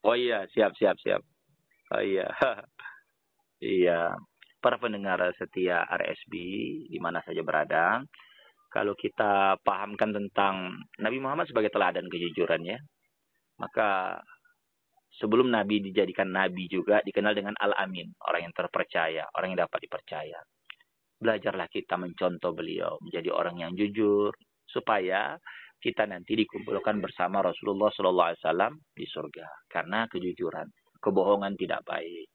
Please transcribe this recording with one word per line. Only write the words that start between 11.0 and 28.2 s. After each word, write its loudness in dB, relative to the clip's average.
Nabi 0
Muhammad -2
sebagai 2
teladan 2
kejujuran 0
ya, -6
maka -2
sebelum 4
Nabi 2
dijadikan 0
Nabi -2
juga 4
dikenal 0
dengan -4
Al-Amin, -2
orang 0
yang -12
terpercaya, -2
orang -2
yang 4
dapat -6
dipercaya. -10
Belajarlah 0
kita -4
mencontoh -2
beliau, -6
menjadi -4
orang -2
yang -6
jujur, 2
supaya 0
kita 0
nanti -4
dikumpulkan -2
bersama 0
Rasulullah 0
Sallallahu 4